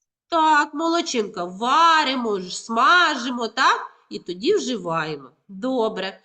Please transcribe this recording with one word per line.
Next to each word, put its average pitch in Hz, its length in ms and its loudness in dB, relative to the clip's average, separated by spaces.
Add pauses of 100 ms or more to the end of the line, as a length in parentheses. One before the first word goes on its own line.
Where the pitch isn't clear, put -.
(300)
Так, 311 440 4
молодчинка, 294 680 -2
варимо, 254 960 2
ж-, 180 240 -10
смажимо, 254 840 2
так? 330 380 0 (240)
І - 80 -10
тоді 196 360 -2
вживаємо. 165 760 -4 (180)
Добре. 196 760 -4